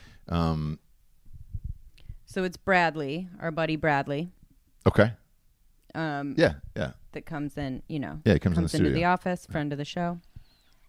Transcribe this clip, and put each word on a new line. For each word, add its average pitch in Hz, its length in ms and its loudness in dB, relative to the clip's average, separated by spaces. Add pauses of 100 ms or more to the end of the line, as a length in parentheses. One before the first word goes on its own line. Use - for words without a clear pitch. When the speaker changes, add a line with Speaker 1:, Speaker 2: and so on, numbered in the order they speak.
(280)
Speaker 1:
Um, 80 520 0 (1500)
Speaker 2:
So - 180 -4
it's 185 140 -4
Bradley, 165 720 0 (100)
our 165 120 -4
buddy 160 240 0
Bradley. 147 560 0 (560)
Speaker 1:
Okay. 110 260 6 (840)
Speaker 2:
Um, 143 400 -4
Speaker 1:
Yeah, 139 160 6 (220)
yeah. 73 160 -4 (220)
Speaker 2:
that - 120 -10
comes 147 320 -6
in, 135 320 -6
you 156 100 -4
know, 85 240 -8
Speaker 1:
Yeah, 110 100 8
he 73 60 6
comes 87 180 2
in 85 60 4
the 80 60 0
Speaker 2:
comes - 60 -6
into 85 140 4
the 65 60 2
Speaker 1:
studio. 175 140 2
Speaker 2:
office, 180 380 -2
friend 147 260 -4
of 139 40 -6
the 147 80 -6
show. 175 340 -4 (680)